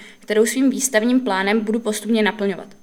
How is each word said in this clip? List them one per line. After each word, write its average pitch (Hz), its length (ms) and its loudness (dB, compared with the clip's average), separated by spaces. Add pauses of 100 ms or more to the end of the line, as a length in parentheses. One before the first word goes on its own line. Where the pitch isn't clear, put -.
(200)
kterou 214 260 2
svým 262 240 2
výstavním 240 500 0
plánem 202 400 0
budu 214 200 -2
postupně 214 440 -2
naplňovat. 202 440 -2 (160)